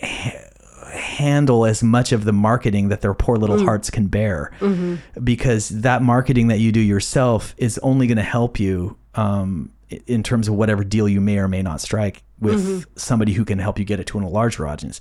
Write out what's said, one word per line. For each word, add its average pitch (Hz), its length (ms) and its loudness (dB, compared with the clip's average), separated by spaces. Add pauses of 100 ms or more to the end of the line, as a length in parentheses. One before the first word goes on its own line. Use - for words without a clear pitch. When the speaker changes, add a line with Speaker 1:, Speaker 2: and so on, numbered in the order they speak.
Speaker 1:
ha-, - 300 -8 (600)
handle 143 760 2
as 110 160 2
much 120 300 4
of 104 120 2
the 107 80 2
marketing 101 580 2
that 101 100 -2
their 101 140 0
poor 120 220 0
little 104 200 2
Speaker 2:
Mm. 104 80 2
Speaker 1:
hearts 107 260 0
can 101 160 0
bear, 92 540 -2
Speaker 2:
Mm-hmm. 175 640 -4
Speaker 1:
because 117 460 0
that 123 320 0
marketing 123 440 2
that 110 140 2
you 113 100 4
do 110 100 2
yourself 110 800 0
is 123 240 -2
only 131 240 2
gonna 110 160 2
help 117 380 -2
you, 95 360 -2 (200)
um, 98 560 -2 (180)
i-, - 160 -12
in 117 160 -2
terms 113 240 0
of 107 80 0
whatever 104 300 0
deal 104 240 2
you 98 120 2
may 101 180 2
or 95 100 0
may 92 140 -2
not 85 180 -6
strike 104 420 -4 (180)
with 185 240 0
Speaker 2:
Mm-hmm. 185 300 -6
Speaker 1:
somebody 107 380 0
who 101 120 0
can 98 140 -2
help 98 220 -4
you 98 40 -4
get 101 140 -4
it 90 80 -10
to 107 140 -8
a - 20 -4
larger 104 460 -2
audience, - 320 -10